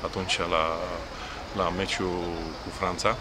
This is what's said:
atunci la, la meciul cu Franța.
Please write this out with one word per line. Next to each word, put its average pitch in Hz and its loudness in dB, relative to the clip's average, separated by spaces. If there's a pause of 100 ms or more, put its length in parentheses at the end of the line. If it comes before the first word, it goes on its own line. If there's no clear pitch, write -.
atunci 90 0
la, 85 4 (880)
la 92 4
meciul 92 0 (440)
cu - -6
Franța. 95 2